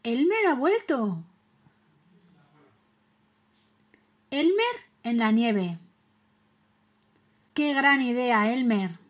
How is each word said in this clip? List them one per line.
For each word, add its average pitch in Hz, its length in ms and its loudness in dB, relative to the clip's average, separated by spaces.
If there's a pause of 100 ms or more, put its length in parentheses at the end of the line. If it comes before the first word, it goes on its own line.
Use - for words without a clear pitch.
Elmer 339 420 0
ha 320 80 2
vuelto. 247 680 -2 (3000)
Elmer 403 460 0 (260)
en 233 160 -2
la 220 140 2
nieve. 202 480 0 (1700)
¡Qué 294 200 0
gran 277 280 2
idea, 240 500 0
Elmer! 214 580 -2